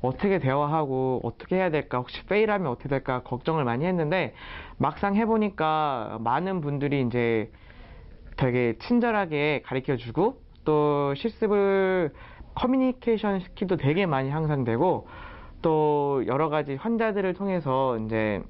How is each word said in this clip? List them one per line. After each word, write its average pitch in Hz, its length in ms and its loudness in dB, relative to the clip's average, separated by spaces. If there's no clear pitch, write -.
어떻게 196 380 2
대화하고 135 840 2
어떻게 - 340 -4
해야 185 140 2
될까, 143 280 -2
혹시 - 260 -8
페일하면 202 480 2
어떻게 117 160 -8
될까 127 340 -2
걱정을 151 420 -2
많이 120 200 0
했는데 170 480 0
막상 151 380 0
해보니까 156 1040 0
많은 165 400 0
분들이 143 400 0
이제 117 500 0
되게 123 400 2
친절하게 180 880 2
가르쳐주고 131 760 -2
또 147 500 2
실습을 196 1000 0
커뮤니케이션 233 840 0
스킬도 185 360 -4
되게 160 300 2
많이 135 240 0
향상되고 143 760 0
또 147 680 2
여러 143 220 2
가지 147 280 -2
환자들을 208 580 0
통해서 139 640 0
이제 110 520 0